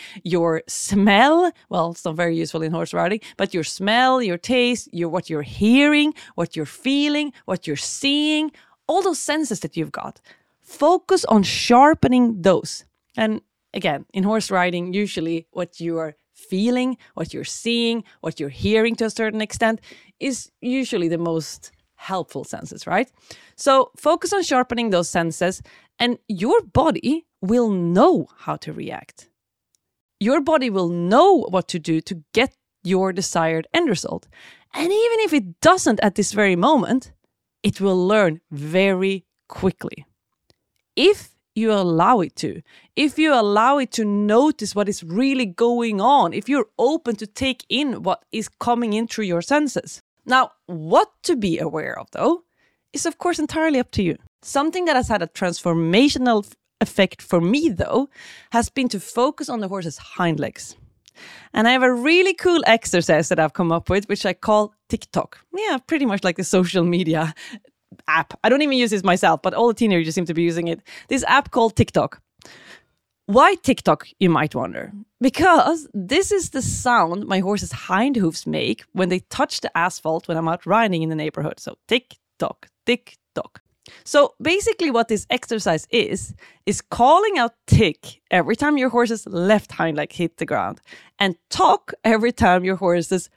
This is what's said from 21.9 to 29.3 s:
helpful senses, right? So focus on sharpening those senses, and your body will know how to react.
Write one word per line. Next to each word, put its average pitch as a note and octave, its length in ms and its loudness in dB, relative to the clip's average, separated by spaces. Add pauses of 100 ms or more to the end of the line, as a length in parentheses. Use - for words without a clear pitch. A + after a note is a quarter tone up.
helpful - 480 -10
senses, - 420 -14
right? F3+ 240 -2 (460)
So C4+ 400 2
focus E4+ 380 0
on G4 100 0
sharpening A#3+ 460 -2
those F3 200 0
senses, F3 520 -2 (380)
and A#3+ 180 0 (100)
your A3+ 340 0
body C#4+ 640 0 (140)
will A3+ 300 2
know F#3 580 4 (120)
how D3+ 180 -8
to D3+ 160 -14
react. - 560 -14 (920)